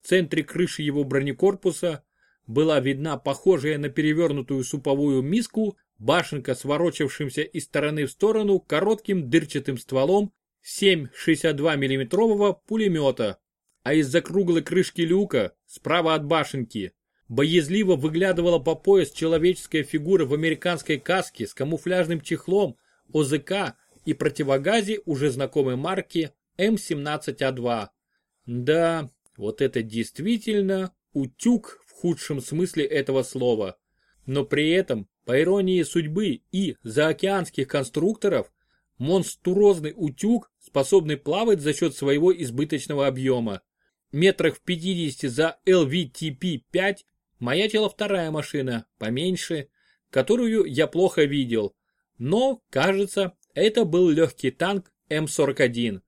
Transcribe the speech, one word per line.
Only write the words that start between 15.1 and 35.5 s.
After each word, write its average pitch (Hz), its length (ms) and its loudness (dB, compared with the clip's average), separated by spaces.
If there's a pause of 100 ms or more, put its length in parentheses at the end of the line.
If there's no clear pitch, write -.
справа 160 480 0
от 151 120 -2
башенки, 135 680 -4 (340)
боязливо 165 680 2
выглядывала 170 640 0
по 156 160 0
пояс 190 360 4
человеческая 165 720 0
фигура 156 420 2
в 131 80 -2
американской 156 680 -2
каске 175 480 -4
с - 60 -14
камуфляжным 165 680 -2
чехлом 175 560 -2 (340)
О 156 120 2
З 143 160 0
К 180 360 -4 (300)
и 156 80 -2
противогазе 165 920 0
уже 143 260 0
знакомой 131 440 -2
марки 165 560 -4 (260)
М 208 200 2
семнадцать 151 640 -6
А 135 100 0
два. 120 400 -2 (540)
Да, 151 640 0 (260)
вот 107 260 -6
это 131 200 0
действительно 190 1120 -4 (200)
утюг - 720 -2
в - 80 -20
худшем 160 480 -4
смысле 160 440 -2
этого 135 380 0
слова. 117 540 -2 (480)
Но 135 180 -2
при 147 260 0
этом, 160 380 0 (180)
по 127 160 2
иронии 185 420 2